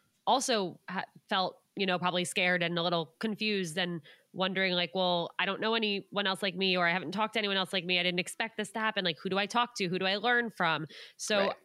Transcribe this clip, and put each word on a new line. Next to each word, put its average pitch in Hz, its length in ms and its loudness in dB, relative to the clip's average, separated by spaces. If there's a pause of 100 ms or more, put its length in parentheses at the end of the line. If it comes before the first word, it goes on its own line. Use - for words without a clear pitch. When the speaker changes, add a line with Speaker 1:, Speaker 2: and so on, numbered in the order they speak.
(260)
Speaker 1:
also 214 540 0 (100)
ha-, 185 140 -4 (240)
felt, 190 300 0 (180)
you 196 100 0
know, 180 140 2
probably 180 240 0
scared 180 400 2
and 170 160 0
a 170 40 0
little 170 360 0
confused 202 580 -2
and 175 240 -2 (300)
wondering, 190 420 0
like, 175 220 0
"Well, 180 440 0
I 180 60 2
don't 196 140 -2
know 220 140 0
anyone 202 520 0
else 190 160 0
like 190 140 -2
me, 185 220 2
or 175 100 4
I 170 60 4
haven't 170 180 -2
talked 214 220 -2
to 226 60 -2
anyone 202 180 0
else 190 160 -2
like 190 100 0
me. 180 160 2
I 175 40 2
didn't 180 160 0
expect 220 360 -6
this - 180 -6
to 226 60 -4
happen. 214 240 0
Like, 170 180 0
who 190 80 -4
do 190 80 0
I 202 80 2
talk 233 320 0
to? 190 100 0
Who 180 120 0
do 190 60 0
I 190 100 0
learn 233 360 2
from?" 160 360 0 (300)
So 208 220 0
Speaker 2:
Right. 196 240 2